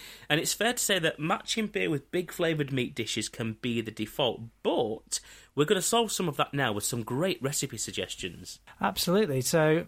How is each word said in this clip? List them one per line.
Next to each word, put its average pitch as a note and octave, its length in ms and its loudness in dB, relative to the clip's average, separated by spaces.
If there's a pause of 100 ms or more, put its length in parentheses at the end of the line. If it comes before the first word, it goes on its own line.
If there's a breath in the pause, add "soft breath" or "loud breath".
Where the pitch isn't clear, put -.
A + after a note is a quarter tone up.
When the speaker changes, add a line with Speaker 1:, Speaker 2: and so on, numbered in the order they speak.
(280 loud breath)
Speaker 1:
And D3+ 120 2
it's - 120 0
fair A3+ 200 2
to A#3+ 100 -2
say G3 160 2
that D#3+ 220 0
matching G3+ 480 -2
beer F#3 200 -2
with D3 220 -2
big F3 220 -2
flavoured D#3 400 0
meat B2+ 240 -2
dishes A2 320 -2
can A2+ 240 -4 (100)
be A#2 180 0
the A2 120 -4
default, A2 480 0 (240)
but - 560 0 (340 loud breath)
we're D3 120 4
gonna F#3+ 160 4
solve A3+ 280 4
some F#3 180 0
of C#3 100 -6
that D3 160 0
now C3+ 180 2
with G#2 100 -2
some A#2+ 200 -2
great C#3+ 400 -2
recipe C3+ 340 -2
suggestions. F#2 800 -6 (220 loud breath)
Speaker 2:
Absolutely. F3+ 640 2
So D#3+ 460 4